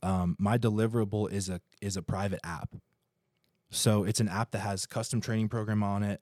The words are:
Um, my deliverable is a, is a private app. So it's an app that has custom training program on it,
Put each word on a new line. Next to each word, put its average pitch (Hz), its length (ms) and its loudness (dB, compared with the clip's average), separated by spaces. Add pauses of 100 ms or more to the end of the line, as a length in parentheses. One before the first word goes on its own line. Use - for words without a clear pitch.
Um, 90 360 2
my 101 180 4
deliverable 110 720 2
is 98 160 -2
a, 90 140 -6 (200)
is 98 140 -4
a 95 60 -4
private 95 420 -2
app. - 320 -8 (960)
So 107 320 4
it's 104 160 0
an 113 80 2
app 104 240 -2
that 107 80 -4
has 98 260 -4
custom 113 360 -2
training 110 280 -2
program 107 340 0
on 101 200 0
it, 101 180 -2